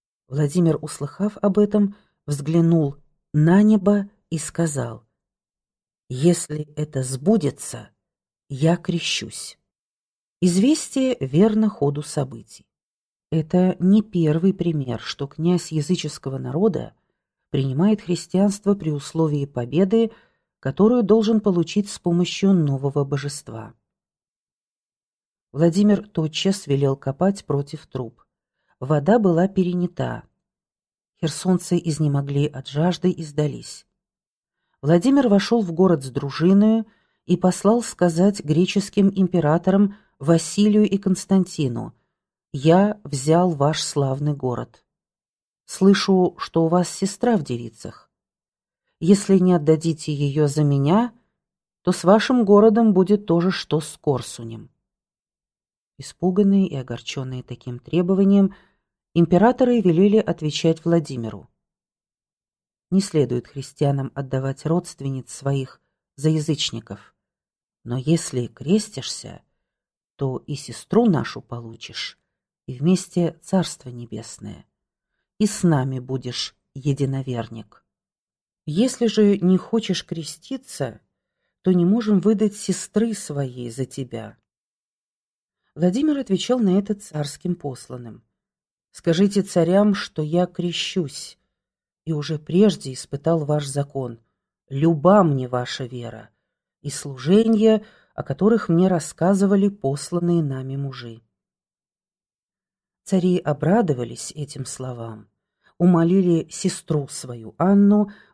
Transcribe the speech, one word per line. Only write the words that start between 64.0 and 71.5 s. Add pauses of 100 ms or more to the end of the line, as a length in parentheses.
отдавать
родственниц
своих (340)
за
язычников, (680)
но
если
крестишься, (760)
то
и
сестру
нашу
получишь, (480)